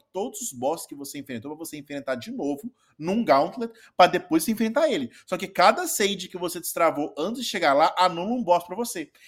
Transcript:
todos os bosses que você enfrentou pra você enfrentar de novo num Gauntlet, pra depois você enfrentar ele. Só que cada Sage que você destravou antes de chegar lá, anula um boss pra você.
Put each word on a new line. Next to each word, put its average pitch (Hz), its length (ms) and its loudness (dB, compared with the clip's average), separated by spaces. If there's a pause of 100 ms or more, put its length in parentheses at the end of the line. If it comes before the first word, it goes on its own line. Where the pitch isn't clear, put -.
(120)
todos 202 280 -6
os - 120 -10
bosses 135 340 -4
que - 80 -16
você 143 240 -14
enfrentou 135 360 -10
pra 165 120 -14
você 156 100 -12
enfrentar 143 380 -8
de 117 160 -10
novo 151 420 -6 (260)
num 190 240 -2
Gauntlet, 185 500 2 (240)
pra 180 120 10
depois 180 340 0
você - 100 -2
enfrentar 226 380 2
ele. 233 200 -2 (160)
Só 185 100 -4
que 185 100 -6
cada 220 400 4
Sage 202 420 -2
que - 100 -14
você 175 200 -6
destravou 151 580 0
antes 226 260 -4
de 226 60 -6
chegar 165 260 2
lá, 160 240 4
anula 180 340 2
um 247 100 -2
boss 175 220 2
pra 180 100 -12
você. 196 360 -6 (180)